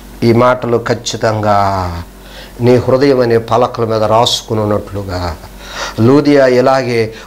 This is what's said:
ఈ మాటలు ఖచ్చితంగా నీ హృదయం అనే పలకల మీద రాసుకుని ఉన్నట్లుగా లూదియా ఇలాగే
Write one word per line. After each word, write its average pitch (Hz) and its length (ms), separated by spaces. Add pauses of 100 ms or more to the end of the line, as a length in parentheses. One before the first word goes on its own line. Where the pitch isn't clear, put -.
(240)
ఈ 117 100
మాటలు 120 540
ఖచ్చితంగా 101 1160 (580)
నీ 123 140
హృదయం 127 440
అనే 117 180
పలకల 117 480
మీద 110 180
రాసుకుని 110 580
ఉన్నట్లుగా 98 760 (640)
లూదియా 139 480
ఇలాగే 123 680 (140)